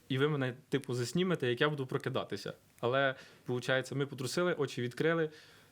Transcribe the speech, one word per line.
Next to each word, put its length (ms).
і 100
ви 100
мене, 260
типу, 260
заснімете, 540
як 120
я 80
буду 180
прокидатися». 680
Але, 340
виходить, 460
ми 140
потрусили, 480
очі 280
відкрили, 480